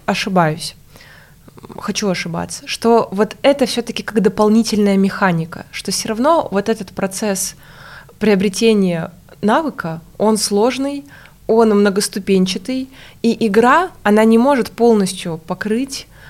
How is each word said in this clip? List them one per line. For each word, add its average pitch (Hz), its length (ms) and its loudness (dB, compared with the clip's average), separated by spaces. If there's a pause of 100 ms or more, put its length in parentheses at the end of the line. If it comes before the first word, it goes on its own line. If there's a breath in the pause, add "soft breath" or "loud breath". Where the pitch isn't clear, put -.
ошибаюсь, 180 720 -2 (1040 loud breath)
хочу 208 300 -4
ошибаться, 170 580 -6
что 233 440 0
вот 208 320 -2
это 277 220 2
всё-таки 226 380 -6
как 214 180 -2
дополнительная 214 760 2
механика, 180 760 -2
что - 200 -10
всё - 180 -6
равно 269 420 0
вот 196 180 -2
этот 220 240 -6
процесс 196 600 -6 (640 loud breath)
приобретения 202 920 2 (300)
навыка, 208 580 -2 (180)
он 214 200 2
сложный, 254 680 -2 (440 loud breath)
он 220 220 4 (100)
многоступенчатый, 202 1080 0 (360 loud breath)
и 233 240 0
игра, 240 420 4 (140)
она 208 220 4
не 226 120 6
может 247 340 2
полностью 190 680 0
покрыть, 220 720 -6 (220 loud breath)